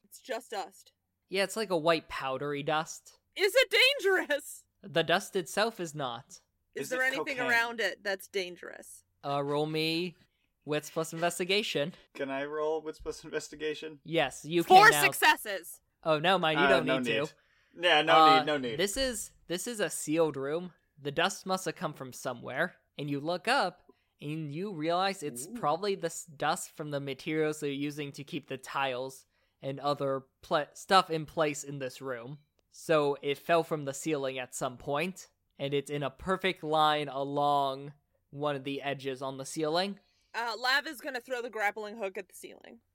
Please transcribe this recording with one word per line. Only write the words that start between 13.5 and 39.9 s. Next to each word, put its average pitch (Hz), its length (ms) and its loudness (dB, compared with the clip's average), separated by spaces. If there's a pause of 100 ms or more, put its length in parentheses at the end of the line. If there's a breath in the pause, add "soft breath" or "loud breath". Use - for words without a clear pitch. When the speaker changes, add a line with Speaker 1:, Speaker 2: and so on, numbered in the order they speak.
Speaker 2:
Yes, 156 400 -2
you 165 180 0
Speaker 1:
Four 381 260 12
Speaker 2:
can - 40 10
now. 294 120 4
Speaker 1:
successes. 226 760 2 (240)
Speaker 2:
Oh, 156 140 4
no, 180 200 4
mind, 156 220 2
you 143 60 6
Speaker 3:
Uh, - 20 6
Speaker 2:
don't 127 180 6
Speaker 3:
no 131 120 2
Speaker 2:
need 127 80 -2
to. 143 140 0
Speaker 3:
need. - 640 -10
Yeah, 151 160 6
no 160 160 6
Speaker 2:
Uh, 156 220 10
Speaker 3:
need, 147 60 0
no 151 120 2
need. 123 200 -4
Speaker 2:
this 196 180 0
is, 254 340 -4 (180)
this 175 180 -4
is 233 140 -6
a 165 100 0
sealed 156 460 0
room. 156 360 -6 (280)
The 139 120 -8
dust 175 340 0
must 185 180 -2
have 160 120 -4
come 156 180 -6
from 131 180 -12
somewhere. 131 640 -4 (220)
And 147 100 -6
you 143 120 -2
look 175 280 -4
up, 233 340 0 (380)
and 151 320 -6
you 190 220 -6
realize 175 480 -2
it's 131 240 -8
Speaker 3:
Ooh. 220 80 -14
Speaker 2:
probably 190 400 0
the 165 120 -8
s-, - 200 -8
dust 151 500 -4
from 151 140 -8
the 143 100 -4
materials 151 600 -2
they're 143 100 -4
using 143 420 -6
to 139 120 -12
keep - 240 -10
the 135 100 -8
tiles 131 680 -6 (380)
and 135 180 -6
other 139 440 0 (180)
pla-, 156 320 0
stuff 185 360 6
in 160 140 -2
place 151 400 0
in 143 140 -10
this 131 240 -8
room. 131 360 -8 (340)
So 147 500 4
it 143 160 -2
fell 170 260 4
from 151 220 -4
the 135 80 -6
ceiling 135 440 -2
at 127 160 -8
some 127 220 -4
point, 156 520 -4 (300)
and 139 140 -4
it's 143 180 0
in 143 120 -4
a 131 80 -2
perfect 185 520 -2
line 151 460 2
along 139 880 0 (360)
one 147 240 -4
of 131 100 -8
the 139 180 -4
edges 135 400 -6
on 135 160 -6
the 135 80 -10
ceiling. 170 520 -2 (360)